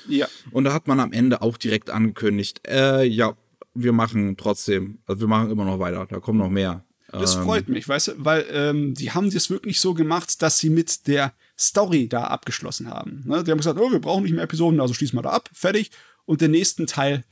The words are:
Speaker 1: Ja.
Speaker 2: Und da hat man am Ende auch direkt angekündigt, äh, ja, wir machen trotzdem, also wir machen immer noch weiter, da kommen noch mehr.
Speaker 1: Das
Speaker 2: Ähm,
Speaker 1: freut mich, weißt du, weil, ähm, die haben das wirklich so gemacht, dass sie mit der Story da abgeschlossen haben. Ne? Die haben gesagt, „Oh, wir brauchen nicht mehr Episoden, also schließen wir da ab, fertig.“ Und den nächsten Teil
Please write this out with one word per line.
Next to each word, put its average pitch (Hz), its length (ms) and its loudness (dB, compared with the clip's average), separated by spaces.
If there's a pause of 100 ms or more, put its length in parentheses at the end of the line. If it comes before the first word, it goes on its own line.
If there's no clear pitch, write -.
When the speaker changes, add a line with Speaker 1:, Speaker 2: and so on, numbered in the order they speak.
Speaker 1:
Ja. 143 220 0 (220)
Speaker 2:
Und 131 120 2
da 139 80 2
hat 156 160 -2
man 135 140 4
am 117 100 -2
Ende 120 300 2
auch 113 160 0
direkt 107 320 -2
angekündigt, 104 760 0
äh, 135 380 4
ja, 113 320 2 (380)
wir 120 180 0
machen 113 460 2
trotzdem, 101 680 -2
also 98 140 -4
wir 110 80 0
machen 110 240 2
immer 104 140 -2
noch 95 140 -2
weiter, 92 300 -4
da 95 120 -10
kommen 110 180 2
noch 95 100 2
mehr. 95 360 -2 (260)
Speaker 1:
Das 92 240 0
Speaker 2:
Ähm, 92 80 0
Speaker 1:
freut 202 240 0
mich, - 180 -4
weißt 143 220 -2
du, - 120 -6
weil, 156 340 2
ähm, 147 400 0
die 143 180 -6
haben 190 200 0
das - 180 0
wirklich 190 320 -4
so 180 120 0
gemacht, 165 480 -2
dass 160 180 2
sie 160 100 2
mit 165 380 0
der 143 260 2 (260)
Story 170 480 2
da 120 160 -2
abgeschlossen - 680 -6
haben. - 360 -10
Ne? 165 180 -2
Die 165 80 0
haben 156 60 2
gesagt, 156 240 0
„Oh, 254 100 2
wir 175 80 2
brauchen 190 240 0
nicht 180 100 0
mehr 165 120 -2
Episoden, 160 340 2
also 127 140 0
schließen 127 240 -2
wir 147 60 -4
da - 80 -4
ab, - 220 -2
fertig.“ 202 380 -2 (320)
Und 151 160 0
den 160 120 4
nächsten 165 360 0
Teil 139 440 -2